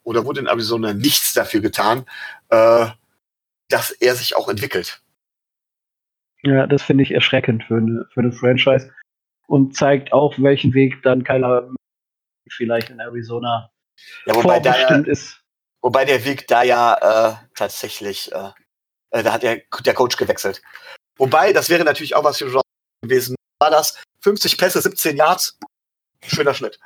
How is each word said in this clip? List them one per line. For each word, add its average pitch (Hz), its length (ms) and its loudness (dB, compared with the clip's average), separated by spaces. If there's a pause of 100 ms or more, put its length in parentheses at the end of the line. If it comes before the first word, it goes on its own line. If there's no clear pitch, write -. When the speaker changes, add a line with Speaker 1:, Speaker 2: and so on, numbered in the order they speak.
Speaker 1:
oder 113 220 -2
wurde 139 140 -6
in 123 80 -6
Arizona 110 460 -4
nichts 131 400 -2
dafür 110 280 -2
getan, 110 440 -2 (440)
äh, 113 380 4 (840)
dass 117 220 -2
er 123 240 0
sich - 200 -6
auch - 140 -2
entwickelt. 104 520 -6 (1400)
Speaker 2:
Ja, 139 240 2
das 143 160 0
finde 139 200 2
ich - 80 -2
erschreckend 123 520 0
für 113 140 -2
eine, 117 360 -2
für 123 80 -2
eine 120 100 0
Franchise 127 640 2 (540)
und 135 280 2
zeigt 139 380 0
auch, 139 240 2
welchen 135 360 2
Weg 131 280 2
dann 127 220 2
Kyler 123 500 0 (760)
vielleicht 117 420 -4
in 117 80 -16
Arizona 117 720 -8 (540)
Speaker 1:
Ja, 110 100 0
wobei 156 240 4
da 123 120 2
ja 127 160 2
Speaker 2:
vorbestimmt 139 200 2
ist. - 340 -6 (400)
Speaker 1:
wobei 127 240 0
der 127 180 2
Weg 135 240 -6
da 120 160 4
ja, 113 680 2
äh, 110 240 -16
tatsächlich, - 760 -10
äh, 98 200 -12 (600)
äh, 117 120 -2
da 110 100 0
hat 117 100 -4
der, 117 200 -2 (220)
der 117 100 2
Coach 123 220 0
gewechselt. - 440 -4 (560)
Wobei, 156 340 2
das 143 180 0
wäre 170 140 2
natürlich 147 320 -2
auch 147 80 2
was 143 140 0
für 139 100 -8
John 127 140 0 (400)
gewesen. 123 340 -2 (240)
War 151 100 4
das 151 320 0 (200)
fünfzig 208 360 0
Pässe, 180 240 0
siebzehn 170 360 -2
Yards? 160 420 0 (680)
Schöner 143 280 0
Schnitt. 117 320 -10